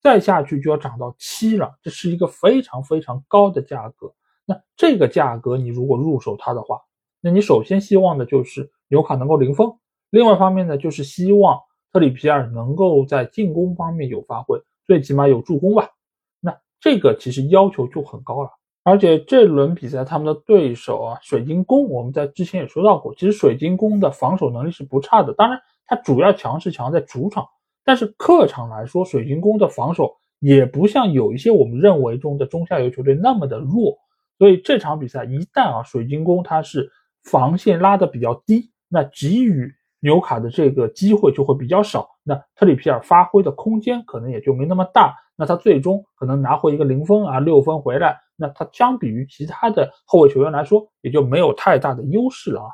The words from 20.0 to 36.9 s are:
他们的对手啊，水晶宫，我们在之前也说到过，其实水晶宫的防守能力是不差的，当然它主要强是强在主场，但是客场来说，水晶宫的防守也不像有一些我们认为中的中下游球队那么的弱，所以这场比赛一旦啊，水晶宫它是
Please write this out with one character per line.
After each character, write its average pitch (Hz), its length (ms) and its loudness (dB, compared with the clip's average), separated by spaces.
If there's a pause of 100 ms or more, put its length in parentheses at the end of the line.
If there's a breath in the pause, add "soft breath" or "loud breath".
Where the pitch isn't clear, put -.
他 156 140 -6
们 151 80 -6
的 151 180 -4
对 156 300 2
手 113 260 -10
啊， 117 220 -10
水 120 200 -4
晶 165 200 -4
宫， 262 260 2
我 120 140 -6
们 127 100 -8
在 147 140 -4
之 170 180 -6
前 180 160 -8
也 120 60 -10
说 170 160 -4
到 202 160 0
过， - 160 -14
其 - 60 -12
实 196 100 0
水 165 260 0
晶 165 180 -4
宫 214 240 -2
的 156 120 0
防 156 260 -4
守 139 140 -4
能 123 160 -8
力 - 20 -6
是 156 140 -14
不 135 180 -4
差 208 220 2
的， 113 100 -6
当 226 160 2
然 254 100 -6 (280)
它 185 80 -2
主 135 240 -2
要 190 120 4
强 139 280 -6
是 180 120 -8
强 127 200 -8
在 151 100 -2
主 139 260 -8
场， - 200 -8 (360)
但 254 140 2
是 233 80 -4 (100)
客 339 300 4
场 117 240 -8
来 110 160 -12
说， 180 180 -4
水 120 220 -4
晶 143 160 -4
宫 214 160 2
的 190 100 2
防 139 280 -4
守 - 200 -2 (240)
也 139 240 6
不 139 220 -2
像 208 260 0
有 113 220 0
一 127 40 -8
些 226 120 0
我 165 160 2
们 117 140 -8
认 170 240 4
为 120 160 -4
中 143 180 -6
的 139 80 -4
中 170 220 -8
下 170 120 -4
游 123 120 -2
球 127 100 -12
队 135 140 2
那 233 180 0
么 165 140 -4
的 113 100 -8
弱， 180 400 -2 (400)
所 196 100 6
以 185 100 8
这 247 200 0
场 151 220 -6
比 131 80 -8
赛 123 180 -10
一 131 200 -6
旦 196 300 -2
啊， 113 60 -6
水 117 240 -8
晶 147 180 -6
宫 175 200 0
它 160 180 -4
是 - 300 -8 (320 soft breath)